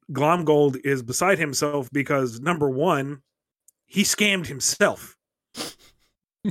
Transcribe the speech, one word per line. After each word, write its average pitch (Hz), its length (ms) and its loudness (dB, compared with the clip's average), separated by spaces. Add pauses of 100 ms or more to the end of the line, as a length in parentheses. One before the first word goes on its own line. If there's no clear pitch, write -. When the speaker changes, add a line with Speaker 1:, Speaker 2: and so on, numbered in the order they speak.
(100)
Speaker 1:
Glomgold 147 720 2
is 135 200 0
beside 175 360 0
himself 147 540 -2
because, 135 480 -2
number 147 300 0
one, 139 520 -2 (640)
he 196 160 0
scammed 202 440 0
himself. - 720 -2 (380)
Speaker 2:
<laughs> - 220 -12 (760)